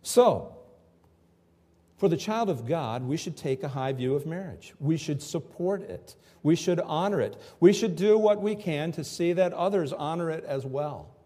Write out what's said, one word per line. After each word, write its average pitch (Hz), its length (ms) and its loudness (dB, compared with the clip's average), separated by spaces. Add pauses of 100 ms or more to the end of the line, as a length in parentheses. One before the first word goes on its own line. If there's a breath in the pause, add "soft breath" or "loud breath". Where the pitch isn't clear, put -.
So, 208 520 4 (1400)
for 196 120 2
the 160 80 4
child 214 340 -2
of 117 160 -4
God, 127 380 -2
we 139 120 -2
should 170 200 -8
take 135 260 -4
a 147 60 -6
high 131 240 -4
view 127 240 -2
of 147 100 -4
marriage. 165 540 -10
We 151 160 2
should 151 260 -4
support 175 600 -4
it. - 340 -14 (260 soft breath)
We 160 140 4
should 175 240 0
honor 170 400 -2
it. 107 200 -2 (200 loud breath)
We 180 120 10
should 208 220 2
do 208 240 4
what 208 240 4
we 208 140 -2
can 165 360 -4
to 151 120 -6
see 175 300 -2
that 180 180 2
others 175 400 0
honor 165 360 -4
it 160 140 -6
as 135 240 -6
well. 135 480 -6 (120)